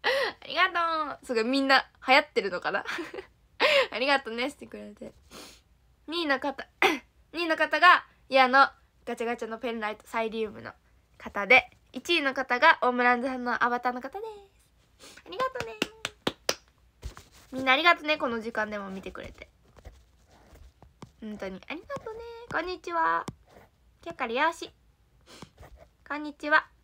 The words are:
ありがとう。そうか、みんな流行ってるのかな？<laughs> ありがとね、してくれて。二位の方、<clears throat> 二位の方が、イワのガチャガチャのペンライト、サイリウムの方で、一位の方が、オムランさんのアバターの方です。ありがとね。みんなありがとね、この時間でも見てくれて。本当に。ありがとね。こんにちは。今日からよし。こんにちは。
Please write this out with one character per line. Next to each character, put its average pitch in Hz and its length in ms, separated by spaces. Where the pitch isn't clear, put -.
あ 523 440
り - 80
が 359 140
と 330 540
う。 - 40
そ 254 80
う - 20
か、 220 60
み 269 180
ん 269 60
な 269 180
流 262 80
行 294 60
っ 294 100
て 226 100
る 190 100
の 175 100
か 151 100
な？ 190 160
<laughs> - 1040
あ - 80
り 254 80
が 277 140
と 226 100
ね、 240 180
し 277 60
て 240 120
く 226 100
れ 208 160
て。 226 200
二 339 160
位 320 40
の 269 120
方、 277 300
<clears throat> - 360
二 330 80
位 349 60
の 311 80
方 302 240
が、 - 240
イ 262 100
ワ 262 80
の 262 240
ガ 240 120
チ 233 80
ャ - 20
ガ 240 100
チ - 80
ャ 214 40
の 226 100
ペ 233 140
ン 233 80
ラ 214 100
イ 214 60
ト、 - 100
サ 226 160
イ 220 80
リ 220 140
ウ 208 80
ム 226 100
の - 100
方 202 300
で、 262 200
一 330 260
位 294 40
の 277 120
方 254 260
が、 311 220
オ 247 100
ム 247 100
ラ 247 140
ン 240 80
さ 262 120
ん 247 80
の 240 200
ア 240 40
バ 240 120
タ 247 100
ー - 20
の 247 80
方 277 200
で 440 60
す。 - 260
あ - 20
り 359 80
が 508 100
と 494 200
ね。 453 80
み 262 120
ん - 20
な 262 80
あ 269 40
り 311 60
が 339 140
と 294 80
ね、 302 140
こ 302 100
の 233 120
時 226 120
間 214 180
で 208 80
も 196 120
見 190 120
て 185 80
く - 100
れ - 120
て。 - 160
本 214 160
当 196 120
に。 190 180
あ 262 80
り 339 60
が 554 160
と - 160
ね。 453 80
こ 320 80
ん 339 60
に 359 120
ち 339 140
は。 330 340
今 226 80
日 - 40
か 262 120
ら 226 60
よ 302 180
し。 - 180
こ 285 60
ん 294 80
に 302 100
ち 294 160
は。 311 180